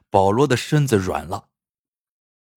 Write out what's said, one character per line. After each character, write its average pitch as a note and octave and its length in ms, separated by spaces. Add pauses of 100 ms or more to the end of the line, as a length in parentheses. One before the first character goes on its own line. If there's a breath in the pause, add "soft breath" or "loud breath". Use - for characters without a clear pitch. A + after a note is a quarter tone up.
保 G2 220
罗 B2+ 160
的 B2+ 100
身 D3 300
子 A#2 100
软 D#2+ 300
了。 G2 240 (1080)